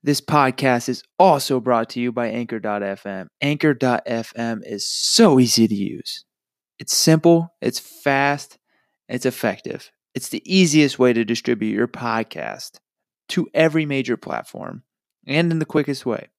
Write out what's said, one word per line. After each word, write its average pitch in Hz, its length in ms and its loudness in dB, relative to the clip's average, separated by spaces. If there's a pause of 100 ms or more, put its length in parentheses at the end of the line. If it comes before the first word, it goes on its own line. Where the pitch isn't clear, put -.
This 143 160 0
podcast 131 640 2
is 127 140 -6 (160)
also 143 420 4
brought 117 300 0
to 127 100 -8
you 120 120 -2
by 120 160 -4
Anchor 117 320 -8
dot 104 240 -6
F 98 240 -8
M. 95 200 -10 (140)
Anchor 147 320 2
dot 123 320 0
F 117 300 -6
M 117 280 -6
is 104 240 -8
so 170 520 4
easy 117 280 4
to 107 60 0
use. - 520 -8 (520)
It's - 180 -6
simple, 165 640 4
it's 120 200 -4
fast, 143 800 -2 (500)
it's 123 160 -6
effective. - 640 -6 (240)
It's - 160 -10
the - 160 -8
easiest 156 540 2
way 127 120 4
to 113 140 0
distribute 110 480 -2
your 113 140 -2
podcast 110 840 -8 (560)
to - 220 -2
every 156 360 2
major 135 280 -4
platform - 680 -12 (420)
and 165 260 0
in 165 60 -2
the 156 80 -2
quickest 143 400 -4
way. 113 220 -6 (120)